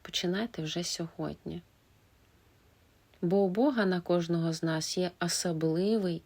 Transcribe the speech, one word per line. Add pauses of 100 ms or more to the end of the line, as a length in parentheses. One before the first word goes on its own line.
починайте
вже
сьогодні. (1600)
Бо
у
Бога
на
кожного
з
нас
є
особливий